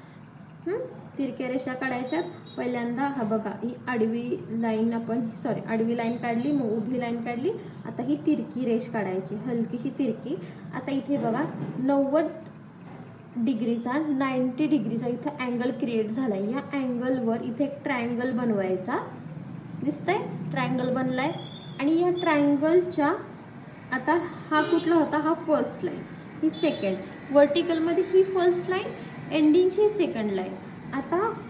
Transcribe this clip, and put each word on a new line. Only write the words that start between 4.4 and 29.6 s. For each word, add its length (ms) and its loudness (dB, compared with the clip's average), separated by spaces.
लाईन 420 2
आपण, 380 -2
सॉरी, 380 -4
आडवी 280 2
लाईन 200 0
काढली, 360 0
मग 140 2
उभी 340 0
लाईन 240 -2
काढली. 260 -2
आता 180 -6
ही 140 0
तिरकी 380 0
रेष 240 2
काढायची, 460 -2
हलकीशी 560 -2
तिरकी. 460 -2
आता 160 -6
इथे 260 0
बघा, 260 2
नव्वद 480 4
डिग्रीचा, 560 0
नाइंटी 580 2
डिग्रीचा 400 2
इथं 240 -2
अँगल 300 0
क्रिएट 400 0
झालाय. 400 -2
या 100 -2
अँगलवर 680 0
इथे 220 -2
एक 180 -6
ट्रायंगल 500 -2
बनवायचा. 640 0
दिसतंय? 340 0
ट्रायंगल 440 0
बनलाय. 380 0
आणि 200 4
या 100 4
ट्रायंगलच्या 1040 4
आता 260 2
हा 120 4
कुठला 320 4
होता? 240 4
हा 160 2
फर्स्ट 500 0
लाईन, 180 -4
ही 80 4
सेकंड. 460 0
व्हर्टिकलमध्ये 760 6
ही 180 6
फर्स्ट 460 2
लाईन, 160 0
एंडिंगची 560 6